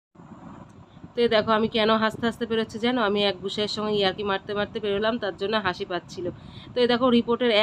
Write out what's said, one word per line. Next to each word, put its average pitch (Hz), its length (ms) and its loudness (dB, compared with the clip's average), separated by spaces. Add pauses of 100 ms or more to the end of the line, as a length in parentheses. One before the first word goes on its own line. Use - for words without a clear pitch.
(1120)
তো - 120 -2
এই 233 100 2
দেখো 220 240 2
আমি 220 80 2 (100)
কেন 214 120 4 (140)
হাসতে 220 240 -2
হাসতে 226 240 -4
বেরোচ্ছি 226 340 -2
জানো, 254 140 0 (100)
আমি 208 100 2 (100)
এক 190 140 -2
গুসাইয়ের 202 320 -4
সঙ্গে 214 240 -2
ইয়ার্কি 196 320 0
মারতে 196 280 -4
মারতে 202 260 -4
বেরোলাম, 208 380 0
তার 185 180 -4
জন্য 202 140 -2 (100)
হাসি 185 260 -4
পাচ্ছিল। 175 340 -8 (480)
তো - 100 -4
এই 240 80 4
দেখো 240 140 2 (120)
রিপোর্টের 233 340 2 (120)